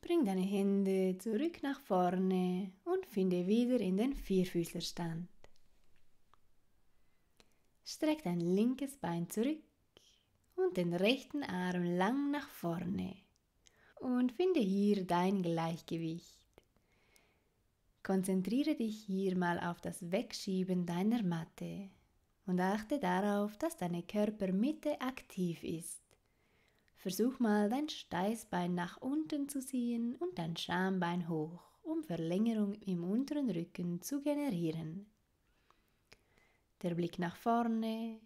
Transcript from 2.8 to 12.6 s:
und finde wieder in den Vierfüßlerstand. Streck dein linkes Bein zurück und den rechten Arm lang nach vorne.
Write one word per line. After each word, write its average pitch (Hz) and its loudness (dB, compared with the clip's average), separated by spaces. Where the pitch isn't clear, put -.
und 370 0
finde 180 2
wieder 240 4
in 190 2
den 262 2
Vierfüßlerstand. 175 -2
Streck 302 -2
dein 175 0
linkes 220 2
Bein 170 -4
zurück 285 -2
und 359 2
den 175 0
rechten 254 2
Arm 180 -2
lang 214 2
nach 285 -2
vorne. 180 -4